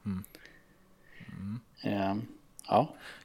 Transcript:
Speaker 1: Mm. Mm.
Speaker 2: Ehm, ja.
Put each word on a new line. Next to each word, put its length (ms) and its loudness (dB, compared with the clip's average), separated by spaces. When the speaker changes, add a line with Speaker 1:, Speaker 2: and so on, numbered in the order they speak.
Speaker 1:
Mm. 200 0
Mm. 340 -6
Speaker 2:
Ehm, 440 2
ja. 260 6